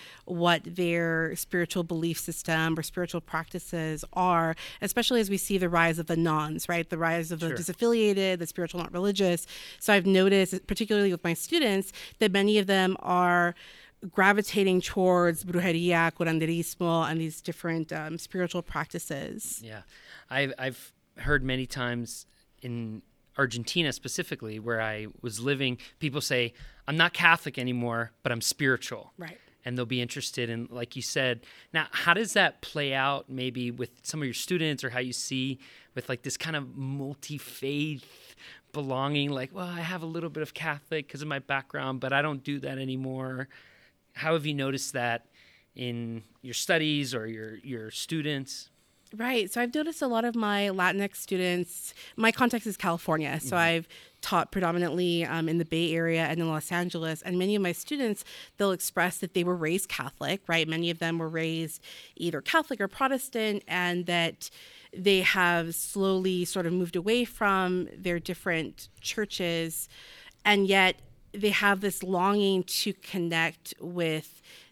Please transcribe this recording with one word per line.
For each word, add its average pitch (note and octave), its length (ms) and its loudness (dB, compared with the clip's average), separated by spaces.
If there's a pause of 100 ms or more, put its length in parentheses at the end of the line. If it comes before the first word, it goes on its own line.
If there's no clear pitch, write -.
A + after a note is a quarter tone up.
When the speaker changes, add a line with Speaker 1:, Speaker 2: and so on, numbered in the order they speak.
(260)
Speaker 1:
what E3+ 380 4
their E3+ 720 0
spiritual F3 480 0
belief E3 360 -2
system D#3+ 580 0
or D#3+ 60 -4
spiritual F3 360 -4
practices D#3+ 960 -6
are, E3+ 420 4 (240)
especially A#3 420 2
as G3 100 0
we G3 60 2
see G3 200 0
the F3+ 120 2
rise E3 280 4
of E3 80 -4
the E3+ 100 0
nones, D#3 540 0
right? E3+ 180 0
The E3 120 -6
rise E3 320 0
of E3 80 -4
the E3 100 -2
Speaker 2:
Sure. B2+ 80 -2
Speaker 1:
disaffiliated, G3 800 2
the E3+ 100 -6
spiritual F3 320 -4
not - 140 -6
religious. F#3+ 540 2 (320)
So - 120 2
I've F#3+ 140 6
noticed, F#3+ 600 6
particularly G#3 440 2
with E3+ 120 -2
my E3+ 100 2
students, G#3+ 580 0 (280)
that G#3+ 120 4
many G3+ 280 6
of F#3+ 80 2
them F#3+ 320 4
are F3 560 4 (560)
gravitating G3 680 6
towards F3+ 640 4
brujeria, F3 720 2
curanderismo, E3 960 0
and D#3+ 100 -2
these D#3+ 220 -6
different, E3 500 -4
um, D#3 260 -8
spiritual F3+ 440 -4
practices. - 1000 -8
Speaker 2:
Yeah. A2 180 -14 (480)
I've, C3+ 300 0
I've C3 340 -8 (240)
heard C#3 260 2
many C3 220 -2
times A#2+ 640 -6 (340)
in A#2 400 -8 (360)
Argentina C3 540 0
specifically, A#2 680 -8
where A2+ 200 -2
I G#2+ 280 -4 (140)
was A2 180 -8
living, C3 380 0 (220)
people C#3+ 220 -4
say, B2 320 0 (340)
"I'm C#3 80 0
not E3 160 6
Catholic E3 460 4
anymore, A#2+ 540 -2 (120)
but B2 80 0
I'm A#2 100 -2
spiritual." B2 760 0
Speaker 1:
Right. E3+ 200 -16 (280)
Speaker 2:
And B2 120 -4
they'll B2 80 -2
be B2 160 0
interested - 480 -4
in, A#2 220 -6
like A#2+ 240 -8
you B2+ 60 -8
said. B2+ 400 0 (320)
Now, D#3 180 0
how - 220 2
does G#3+ 200 2
that F#3 280 4
play C#3+ 320 -4
out C3+ 360 0
maybe B2+ 420 -4
with A#2+ 180 -8 (140)
some D#3 180 -8
of C#3+ 40 -2
your A#2+ 80 -4
students, D#3 520 -2
or A#2+ 60 -4
how B2 80 -4
you B2+ 120 -4
see C3 480 -4 (360)
with, B2 120 -6
like, C3 140 -4
this - 160 -6
kind D#3+ 180 -4
of C3+ 220 -8
multi-faith C#3 1600 -6 (360)
belonging, C#3+ 600 0
like, C3+ 220 -6
"Well, F3+ 140 -8
I E3+ 140 -8
have E3+ 200 -6
a E3 60 -8
little E3 220 -6
bit D#3 140 -6
of D3 100 -8
Catholic D#3 560 -6
'cause C#3 120 -10
of D3+ 60 -6
my C#3 120 -4
background, C3+ 600 -4
but C3 140 -2
I C#3 80 6
don't D3 220 -2
do C#3+ 160 -4
that C3+ 180 -8
anymore"? C3 720 -6 (640)
How D#3 180 -2
have D#3+ 140 2
you D3+ 80 -2
noticed C3+ 400 -2
that A#2+ 340 -2 (480)
in A#2 480 -6 (180)
your B2 120 -12
studies D3+ 600 0
or A2+ 140 -6
your, A2 300 -10
your A2 340 -10
students? D3 800 -6 (440)
Speaker 1:
Right. A3+ 380 -2
So A#3+ 100 -2
I've A#3+ 140 -2
noticed D4+ 260 -2
a C#4 60 0
lot A3+ 160 2
of A#3 120 -2
my G3+ 340 2
Latinx F#3+ 480 0
students, F3+ 760 -2 (220)
my A3+ 160 4
context A#3+ 340 2
is G#3 120 -4
California. D#3+ 640 0
So C3+ 140 -4
Speaker 2:
Mm-hmm. - 0 -
Speaker 1:
I've E3 320 4 (340)
taught - 320 0
predominantly, F3 720 0
um, D#3+ 240 -2
in E3 80 2
the E3+ 80 0
Bay E3 280 0
Area E3 320 2
and D#3+ 140 -2
in E3 100 0
Los D#3 220 -4
Angeles. E3+ 520 -2
And F3+ 140 -2
many G3 180 2
of G3+ 60 2
my F3 120 0
students, B3 500 -4 (320)
they'll G3+ 160 2
express F3+ 460 -2
that - 160 -8
they F3 100 2
were F3+ 120 0
raised E3+ 340 -2
Catholic, - 580 -4
right? E3 180 2
Many E3 240 0
of E3 100 -4
them E3 200 0
were D#3+ 100 -4
raised D#3+ 520 -4 (340)
either E3 260 -2
Catholic D4+ 380 0
or G3+ 80 0
Protestant, A3+ 800 -2
and F3 380 0
that F3 440 0 (440)
they F#3+ 280 4
have F3 540 4
slowly F#3+ 680 0
sort F3+ 200 -2
of E3 60 0
moved F3+ 240 0
away A3+ 300 2
from F#3+ 680 0
their F3 240 -4
different E3 680 -4 (140)
churches. E3+ 880 -4 (560)
And G3+ 220 6
yet F#3+ 340 4 (300)
they G#3 180 0
have G3+ 320 4
this G3 200 -2
longing F#3+ 640 2
to - 300 -2
connect E3 880 -2
with E3 600 -4 (300)